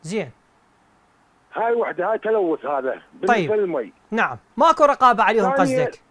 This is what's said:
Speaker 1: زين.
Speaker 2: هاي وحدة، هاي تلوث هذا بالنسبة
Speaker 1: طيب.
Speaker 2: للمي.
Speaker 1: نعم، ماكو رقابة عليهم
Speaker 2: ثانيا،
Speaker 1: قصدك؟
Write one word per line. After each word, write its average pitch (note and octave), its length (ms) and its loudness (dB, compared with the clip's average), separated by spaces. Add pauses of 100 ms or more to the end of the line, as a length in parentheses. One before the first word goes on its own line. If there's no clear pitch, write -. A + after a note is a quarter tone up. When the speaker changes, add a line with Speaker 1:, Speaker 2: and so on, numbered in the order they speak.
Speaker 1:
زين. E3 280 -8 (1200)
Speaker 2:
هاي A3+ 180 -2
وحدة، F#3 400 -2
هاي A3 60 -4
تلوث G3+ 480 -2
هذا C3 340 -6 (140)
بالنسبة G#3+ 200 0
Speaker 1:
طيب. F3+ 180 -2
Speaker 2:
للمي. E3+ 400 -4 (180)
Speaker 1:
نعم، E3+ 280 -2 (180)
ماكو D#4 280 4
رقابة B3 380 4
عليهم C4+ 340 2
Speaker 2:
ثانيا، C4 280 0
Speaker 1:
قصدك؟ - 160 -8 (100)